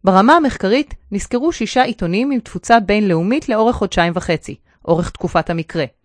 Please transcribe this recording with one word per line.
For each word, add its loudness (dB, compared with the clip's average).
ברמה 4
המחקרית 0
נסקרו -2
שישה 0
עיתונים -2
עם -2
תפוצה 2
בינלאומית 0
לאורך 2
חודשיים 0
וחצי, -4
אורך 0
תקופת -4
המקרה. -4